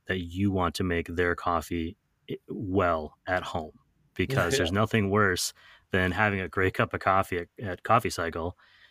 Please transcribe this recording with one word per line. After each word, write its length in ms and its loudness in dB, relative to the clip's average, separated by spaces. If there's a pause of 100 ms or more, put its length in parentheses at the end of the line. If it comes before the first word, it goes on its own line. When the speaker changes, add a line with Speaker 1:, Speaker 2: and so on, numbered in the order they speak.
Speaker 1:
that 140 -2
you 320 0
want 240 0
to 80 -2
make 240 0
their 260 0
coffee 600 -4 (340)
i-, 60 -8 (120)
well 800 0
at 160 0
home, 360 -8 (360)
because 380 0
Speaker 2:
<laughs> 20 -
Yeah. 40 4
Speaker 1:
there's 140 0
nothing 380 2
worse 420 2 (380)
than 220 2
having 280 0
a 80 -6
great 260 0
cup 200 0
of 60 -6
coffee 380 2
at, 100 -8 (140)
at 200 -8
Coffee 280 2
Cycle, 460 -4 (340)